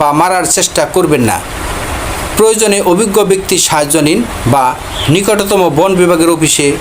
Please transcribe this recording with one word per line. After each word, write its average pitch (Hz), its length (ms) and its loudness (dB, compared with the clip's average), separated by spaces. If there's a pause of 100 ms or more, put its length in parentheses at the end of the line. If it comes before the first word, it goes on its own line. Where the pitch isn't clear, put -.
বা 147 80 2 (100)
মারার 180 260 0 (100)
চেষ্টা 175 280 -2 (120)
করবেন 151 340 2
না। 95 80 -2 (1000)
প্রয়োজনে 214 420 2 (120)
অভিজ্ঞ 196 260 0 (120)
ব্যক্তির 190 380 0
সাহায্য 147 280 0 (120)
নিন 180 120 2 (340)
বা 135 120 4 (480)
নিকটতম 202 480 0 (160)
বন 190 180 4
বিভাগের 170 400 2
অফিসে 151 320 0 (140)